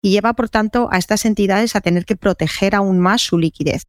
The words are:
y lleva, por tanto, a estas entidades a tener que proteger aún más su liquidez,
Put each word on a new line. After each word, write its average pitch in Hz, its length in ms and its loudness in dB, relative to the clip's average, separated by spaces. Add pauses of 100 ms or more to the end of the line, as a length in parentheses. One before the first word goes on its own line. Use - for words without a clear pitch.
y 196 100 0
lleva, 208 240 0
por 233 120 -2
tanto, 220 420 -2
a 185 100 0
estas 208 260 -2
entidades 208 500 0
a 202 60 -2
tener 175 240 0
que 214 100 -2
proteger 190 600 -2
aún 196 240 2
más 190 220 2
su - 160 -2
liquidez, 156 520 -2